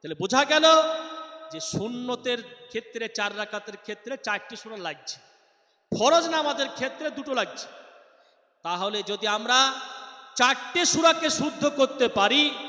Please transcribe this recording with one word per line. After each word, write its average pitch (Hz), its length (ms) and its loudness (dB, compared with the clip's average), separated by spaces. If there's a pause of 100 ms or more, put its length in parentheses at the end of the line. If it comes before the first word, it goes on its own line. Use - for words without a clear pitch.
তাহলে 156 140 -10
বোঝা 196 280 2
গেল 302 200 4 (880)
যে 156 80 -12
সুন্নতের 247 760 -6 (300)
ক্ষেত্রে, 226 400 -8
চার 208 300 -4
রাকাতের 208 400 -8
ক্ষেত্রে 233 400 -12
চারটি 208 380 -6
সূরা 220 220 -16
লাগছে, 156 420 -12 (800)
ফরজ 330 280 6
নামাজের 285 420 -2
ক্ষেত্রে 262 400 -6
দুটো 277 240 -8
লাগছে। - 340 -4 (960)
তাহলে 196 400 -4
যদি 202 240 -4
আমরা 247 460 4 (640)
চারটে 262 500 2
সূরাকে 320 440 4
শুদ্ধ 285 400 -2
করতে 269 380 2
পারি 254 440 2 (180)